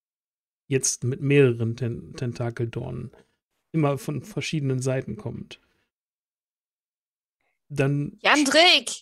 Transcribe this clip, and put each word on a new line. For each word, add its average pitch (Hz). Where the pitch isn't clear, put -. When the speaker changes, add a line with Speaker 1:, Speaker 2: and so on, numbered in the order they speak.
Speaker 1:
Jetzt -
mit 123
mehreren 123
Ten-, 117
Tentakeldornen. 120
Immer 143
von 143
verschiedenen 135
Seiten 131
kommend. -
Dann 143
Speaker 2:
Jandrik! 294